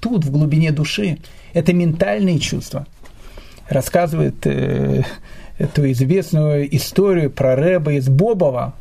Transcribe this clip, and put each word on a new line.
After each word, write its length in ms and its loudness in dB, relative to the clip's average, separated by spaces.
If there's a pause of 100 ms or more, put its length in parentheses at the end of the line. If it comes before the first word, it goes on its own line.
тут, 240 0
в 80 -2
глубине 400 2
души. 460 -2 (340)
Это 200 2
ментальные 680 2
чувства. 460 -6 (840)
Рассказывает, 760 0
э, 580 0 (540)
эту 340 0
известную 840 0
историю 540 2
про 240 2
Рэба 380 2
из 160 0
Бобова 720 2